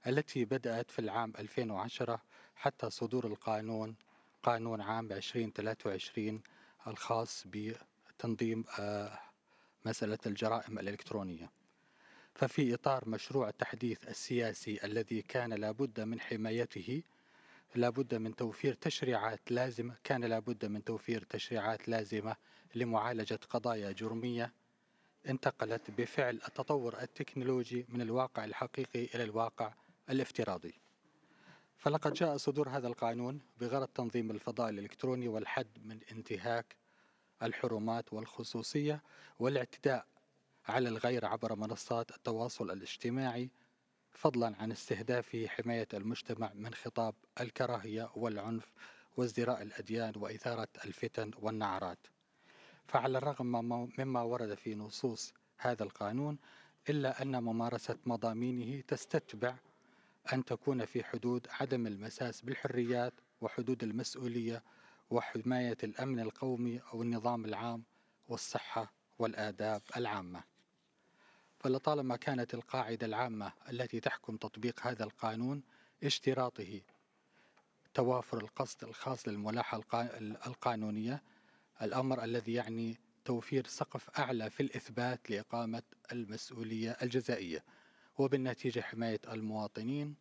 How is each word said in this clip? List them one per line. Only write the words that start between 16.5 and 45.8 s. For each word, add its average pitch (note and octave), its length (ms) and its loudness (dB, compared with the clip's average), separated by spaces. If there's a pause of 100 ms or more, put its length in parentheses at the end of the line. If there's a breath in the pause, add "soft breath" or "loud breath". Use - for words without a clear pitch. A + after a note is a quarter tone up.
لا A#2+ 140 6
بد B2 260 0
من A2 220 0
توفير A#2+ 380 0
تشريعات A2+ 680 0 (100)
لازمة، A#2+ 440 0 (100)
كان B2+ 200 2
لا A2+ 140 4
بد A2 280 -2
من G#2 180 -2
توفير A2+ 380 -2
تشريعات A2 680 -2
لازمة A2 480 0 (380 loud breath)
لمعالجة A2+ 640 2 (120)
قضايا A2 420 2
جرمية A#2 600 -2 (760 soft breath)
انتقلت A#2 640 0
بفعل A#2 580 2
التطور B2+ 540 0
التكنولوجي B2 840 -2
من A#2+ 120 -2
الواقع A#2+ 440 0
الحقيقي A#2+ 600 -2
إلى A#2 180 -2
الواقع A2 500 0 (380 soft breath)
الافتراضي. G#2 640 0 (1040 loud breath)
فلقد D3 340 4
جاء D#3 240 4
صدور C#3 320 2
هذا B2+ 200 0
القانون A#2+ 520 0 (200)
بغرض B2+ 280 0
تنظيم A#2 420 0
الفضاء A2+ 400 0
الإلكتروني A#2+ 580 -2
والحد A2 400 0 (160)
من A2 160 -10 (120)
انتهاك A2+ 640 -2 (640 soft breath)
الحرمات A2+ 720 0
والخصوصية A#2 880 -2 (360 loud breath)
والاعتداء B2+ 680 2 (640)
على B2+ 200 4
الغير A#2 360 2
عبر A2+ 320 0
منصات A2+ 540 0
التواصل A#2 600 -2
الاجتماعي، A#2+ 800 -2 (600 soft breath)
فضلًا A#2 460 4
عن A2 140 -2
استهداف A2+ 640 -2 (100)
حماية A2+ 480 0